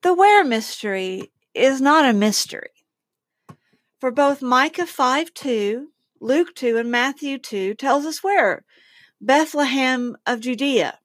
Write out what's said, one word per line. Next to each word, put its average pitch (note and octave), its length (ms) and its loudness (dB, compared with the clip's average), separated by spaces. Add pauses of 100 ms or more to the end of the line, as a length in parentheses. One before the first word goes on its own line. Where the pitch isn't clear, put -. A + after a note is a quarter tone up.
The F4+ 120 2
where G4+ 300 6
mystery G#3 880 -6 (200)
is C4+ 280 2
not C#4+ 280 4
a A#3+ 40 4
mystery. - 580 -2 (1300)
For B3+ 100 -2
both C#4 300 2
Micah C4+ 460 0
five C#4+ 480 -2
two, A#3 540 -4 (320)
Luke C#4+ 340 0
two, A#3 240 -2
and A#3 120 -4
Matthew C4+ 480 -2
two G3+ 360 -6
tells C#4 320 -2
us D#4+ 160 -10
where. E4+ 420 0 (560)
Bethlehem C4 960 0 (100)
of A#3 140 -4
Judea. A#3+ 640 -2